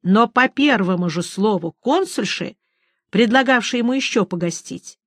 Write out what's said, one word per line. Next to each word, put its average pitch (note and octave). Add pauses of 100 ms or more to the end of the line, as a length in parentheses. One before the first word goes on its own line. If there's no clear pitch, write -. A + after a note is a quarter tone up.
Но G#3+
по B3+
первому F#3+
же E3
слову F#3
консульши, - (540)
предлагавшей A#3+
ему A#3+
ещё B3+
погостить F3